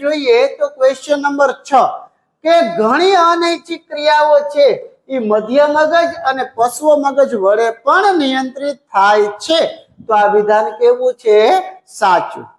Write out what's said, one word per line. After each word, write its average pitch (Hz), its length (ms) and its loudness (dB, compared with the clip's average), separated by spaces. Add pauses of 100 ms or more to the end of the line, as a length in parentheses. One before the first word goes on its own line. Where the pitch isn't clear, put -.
જોઈએ 285 380 0 (180)
તો 571 180 -4
ક્વેશ્ચન 269 460 -2
નંબર 285 320 0 (160)
છ - 20 -4 (720)
કે 330 120 2 (240)
ઘણી 330 420 2
અનૈચ્છિક 339 720 -2
ક્રિયાઓ 302 500 2 (140)
છે 285 120 4 (460)
ઈ 262 180 -4
મધ્ય 233 440 0
મગજ 330 360 0 (200)
અને 262 120 -4 (140)
પશ્વ 302 340 0 (140)
મગજ 277 260 0 (140)
વડે 220 240 2 (160)
પણ 359 380 2
નિયંત્રિત 262 540 -6 (140)
થાય 208 400 2 (140)
છે. 320 160 0 (440)
તો - 140 -4
આ 208 160 2
વિધાન 214 340 0 (120)
કેવું 247 420 0
છે? 214 160 4 (600)
સાચું. 175 460 -2 (140)